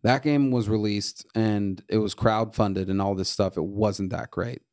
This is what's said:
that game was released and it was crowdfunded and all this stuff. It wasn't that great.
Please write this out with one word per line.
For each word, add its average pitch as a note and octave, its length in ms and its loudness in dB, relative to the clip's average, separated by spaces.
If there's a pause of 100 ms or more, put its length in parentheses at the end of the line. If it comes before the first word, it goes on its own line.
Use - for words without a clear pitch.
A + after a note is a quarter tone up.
that B2+ 200 2
game C#3+ 280 2
was A#2+ 180 0
released G#2 640 -2
and G#2 540 0
it A2 100 2
was G#2 160 0
crowdfunded G#2+ 760 0
and G2 100 0
all G2 140 0
this F#2+ 160 -2
stuff. - 260 0
It D#2 80 -2
wasn't G2+ 460 -2
that - 200 -6
great. A#2+ 320 -6 (100)